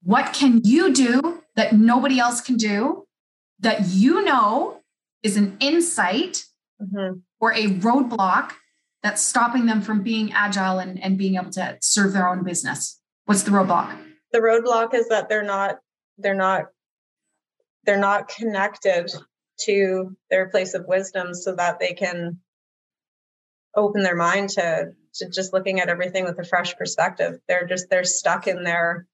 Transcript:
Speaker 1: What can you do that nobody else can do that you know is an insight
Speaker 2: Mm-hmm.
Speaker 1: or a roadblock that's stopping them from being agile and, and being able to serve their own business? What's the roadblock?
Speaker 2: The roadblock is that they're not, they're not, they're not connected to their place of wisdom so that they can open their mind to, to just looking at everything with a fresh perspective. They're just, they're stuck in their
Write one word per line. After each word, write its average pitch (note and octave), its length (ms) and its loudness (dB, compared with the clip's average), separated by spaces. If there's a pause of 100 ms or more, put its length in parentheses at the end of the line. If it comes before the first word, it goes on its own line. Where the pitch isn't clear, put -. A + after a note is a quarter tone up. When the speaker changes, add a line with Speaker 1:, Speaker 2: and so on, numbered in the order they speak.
Speaker 1:
What A3+ 300 2
can B3 320 6
you C#4+ 300 6
do C4+ 480 2 (140)
that A3+ 180 2
nobody B3 440 6
else A#3+ 220 0
can B3+ 160 -2
do A3 500 -2 (540)
that G3+ 280 0
you B3+ 360 4
know C4 560 0 (420)
is G#3 140 -2
an G3+ 240 2
insight C#4 840 0 (360)
Speaker 2:
Mm-hmm. F#3+ 380 -6 (220)
Speaker 1:
or A3+ 140 2
a A3 120 -2
roadblock G#3 840 0 (500)
that's G#3 180 -4
stopping A#3+ 460 2
them A3 160 2
from G#3 220 -2
being A3 280 -2
agile F#3+ 460 0
and, F#3 240 -8
and F#3+ 160 0
being F#3+ 160 0
able F3+ 160 -6
to - 300 -8
serve G3 320 2
their F#3 160 0
own F3+ 160 -2
business? E3 560 -8 (240)
What's G3+ 180 2
the - 80 -2
roadblock? F#3 480 0 (340)
Speaker 2:
The A#3 60 4
roadblock A3+ 560 2
is A#3 140 2
that G#3+ 200 0
they're G#3+ 140 0
not, G3 380 -4 (380)
they're G3+ 180 -2
not, F#3+ 300 0 (1160)
they're G3+ 140 2
not G3+ 300 0
connected G3+ 840 -2 (500)
to F#3+ 540 0 (140)
their F#3 200 2
place F#3+ 240 0
of F3+ 120 -6
wisdom F#3 480 -4
so F3+ 220 -6
that F3 240 -2
they F3+ 140 -2
can F3 440 -6 (1400)
open G#3 300 2
their F3+ 120 0
mind F#3 340 0
to, E3+ 420 -2 (220)
to - 160 -10
just F#3+ 220 -6
looking F#3+ 280 0
at F3 80 -2
everything F3+ 360 -2
with F3 140 -6
a F3 60 -10
fresh F3 320 -2
perspective. F3 720 -2
They're F3+ 180 -2
just, F#3 240 -6
they're F3+ 140 2
stuck F3+ 420 -2
in F3+ 160 -4
their E3+ 520 -2